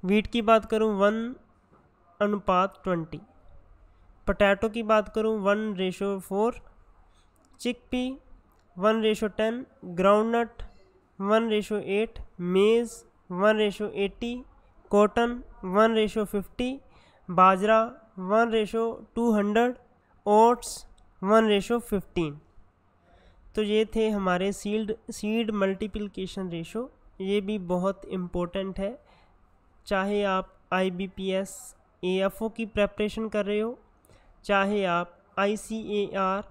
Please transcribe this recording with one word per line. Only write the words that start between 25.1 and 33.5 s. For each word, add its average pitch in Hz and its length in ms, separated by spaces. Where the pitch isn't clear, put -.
सीड 220 400
मल्टीप्लिकेशन 196 1000
रेशियो। 170 400
ये 196 200
भी 208 180
बहुत 180 460
इंपॉर्टेंट 185 720
है, 202 180
चाहे 202 380
आप 190 300
आईबीपीएस, 190 1000
एएफ़ओ 190 460
की 226 160
प्रिपरेशन 208 640
कर 208 160
रहे 208 140